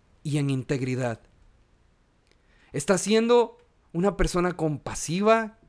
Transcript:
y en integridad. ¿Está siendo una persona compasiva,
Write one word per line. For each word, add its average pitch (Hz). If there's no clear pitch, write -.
y 147
en 143
integridad. 127
¿Está 180
siendo 226
una 185
persona 180
compasiva, 202